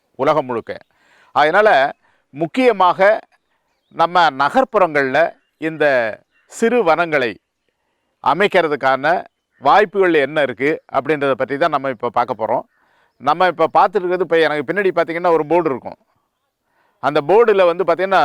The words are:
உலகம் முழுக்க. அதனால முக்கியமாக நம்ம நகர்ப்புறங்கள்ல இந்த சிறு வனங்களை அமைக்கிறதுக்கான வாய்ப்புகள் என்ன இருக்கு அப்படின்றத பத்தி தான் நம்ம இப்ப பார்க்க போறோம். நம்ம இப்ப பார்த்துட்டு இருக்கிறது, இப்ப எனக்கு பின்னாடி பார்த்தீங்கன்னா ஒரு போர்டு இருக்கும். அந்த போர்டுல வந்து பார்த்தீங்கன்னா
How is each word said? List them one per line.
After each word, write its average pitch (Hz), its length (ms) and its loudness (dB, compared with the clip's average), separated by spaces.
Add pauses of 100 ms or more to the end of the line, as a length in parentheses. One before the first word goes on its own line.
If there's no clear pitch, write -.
(140)
உலகம் 147 300 0
முழுக்க. 113 340 -8 (560)
அதனால 165 340 2 (640)
முக்கியமாக 190 920 0 (680)
நம்ம 165 420 0
நகர்ப்புறங்கள்ல 147 1000 0 (260)
இந்த 156 260 -4 (640)
சிறு 226 380 -2
வனங்களை 151 500 0 (880)
அமைக்கிறதுக்கான 151 1000 0 (340)
வாய்ப்புகள் 180 560 2
என்ன 147 280 0
இருக்கு 139 400 -2 (100)
அப்படின்றத 139 400 -2
பத்தி 127 240 -4
தான் 165 140 0
நம்ம 139 180 -4
இப்ப 123 220 -6
பார்க்க 113 360 -2
போறோம். 117 180 -4 (520)
நம்ம 160 300 0
இப்ப 165 280 0
பார்த்துட்டு 185 280 2
இருக்கிறது, 180 200 -2
இப்ப 165 160 0
எனக்கு 151 340 -2
பின்னாடி 190 220 -2
பார்த்தீங்கன்னா 170 360 -2
ஒரு 156 160 0
போர்டு 160 240 0
இருக்கும். - 280 -10 (1040)
அந்த 147 180 0
போர்டுல 196 440 4
வந்து 175 200 0
பார்த்தீங்கன்னா 175 400 0